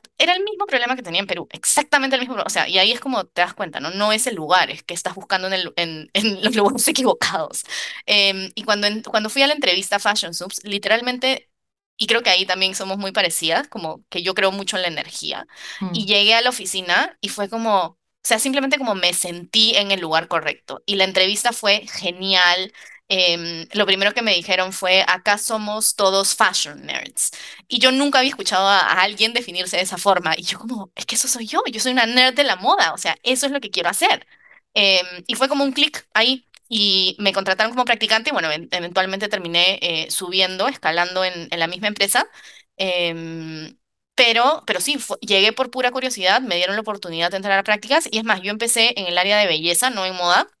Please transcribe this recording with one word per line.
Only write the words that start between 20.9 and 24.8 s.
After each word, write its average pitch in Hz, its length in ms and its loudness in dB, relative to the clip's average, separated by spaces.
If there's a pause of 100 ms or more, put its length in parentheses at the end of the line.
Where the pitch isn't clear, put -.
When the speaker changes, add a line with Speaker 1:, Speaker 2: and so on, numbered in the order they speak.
Speaker 1:
la 190 100 2
entrevista 190 480 2
fue 208 340 0
genial, 185 840 0 (360)
em, 170 640 0
lo 202 120 2
primero 196 280 2
que 240 80 -2
me 214 140 0
dijeron 185 380 -2
fue, 185 340 2